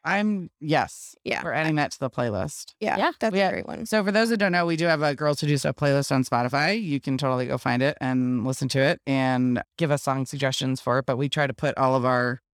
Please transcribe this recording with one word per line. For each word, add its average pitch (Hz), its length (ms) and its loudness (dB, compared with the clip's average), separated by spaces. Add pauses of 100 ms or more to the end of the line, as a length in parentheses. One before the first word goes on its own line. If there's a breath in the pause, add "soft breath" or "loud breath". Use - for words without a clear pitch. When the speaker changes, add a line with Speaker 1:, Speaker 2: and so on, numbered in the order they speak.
Speaker 1:
I'm, 196 440 0 (120)
yes, 147 640 -2
Speaker 2:
Yeah. - 200 -2
Speaker 1:
we're 165 80 -6
adding 156 240 0
that 147 180 0
to - 60 -18
the 131 100 -2
playlist. 117 720 -4
Speaker 2:
Yeah, 208 180 0
Speaker 3:
Yeah. 285 220 0
Speaker 2:
that's 220 140 -2
Speaker 1:
We 190 80 0
Speaker 2:
a 196 40 4
Speaker 1:
ha-, 180 60 0
Speaker 2:
great - 160 -6
one. 131 180 -10
Speaker 1:
so 220 180 0
for 196 80 0
those 220 180 2
who 233 80 0
don't 196 140 2
know, 175 140 2
we 170 120 0
do 165 80 0
have 156 160 2
a 147 140 0
Girls 147 260 0
Who 151 60 0
Do 147 100 2
Stuff 143 180 -2
playlist 139 360 2
on 131 120 2
Spotify. 139 580 0
You 147 200 -2
can 135 160 -2
totally 127 300 0
go 135 100 -2
find 123 240 2
it 143 180 2
and 127 460 0
listen 131 240 -2
to 135 100 0
it 135 280 2
and 127 560 2 (140)
give 156 140 2
us 143 120 0
song 135 220 0
suggestions 131 540 -2
for 127 200 2
it. 135 60 -4
But 127 120 0
we 143 100 -2
try 143 200 0
to 127 60 -4
put 143 240 -2
all 131 180 4
of 123 100 2
our 123 360 0 (120)